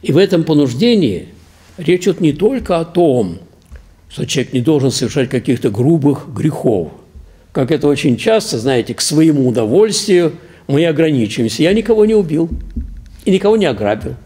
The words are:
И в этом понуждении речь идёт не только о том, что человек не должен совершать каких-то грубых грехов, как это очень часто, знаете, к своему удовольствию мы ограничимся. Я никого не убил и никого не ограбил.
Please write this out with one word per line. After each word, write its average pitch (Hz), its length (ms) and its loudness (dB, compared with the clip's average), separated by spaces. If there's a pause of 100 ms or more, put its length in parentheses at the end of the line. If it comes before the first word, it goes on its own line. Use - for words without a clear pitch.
И - 120 -2
в 135 40 4
этом 180 280 2
понуждении 147 840 0 (480)
речь 175 260 0
идёт 180 180 0
не 151 120 2
только 190 460 -2
о 165 60 -2
том, 123 560 0 (680)
что - 180 -8
человек 127 260 -4
не 131 80 0
должен 135 320 0
совершать 127 360 -2
каких-то 127 420 -2
грубых 139 640 0
грехов, 110 600 -2 (580)
как 135 220 -2
это 147 160 0
очень 139 280 0
часто, 214 440 -2
знаете, 123 340 0
к - 60 -10
своему 147 480 2
удовольствию 165 880 2 (300)
мы 147 200 0
ограничимся. 139 760 0
Я 175 120 2
никого 220 320 2
не 220 80 2
убил 165 340 0 (800)
и - 40 0
никого 202 280 2
не 196 80 2
ограбил. 107 480 -2 (120)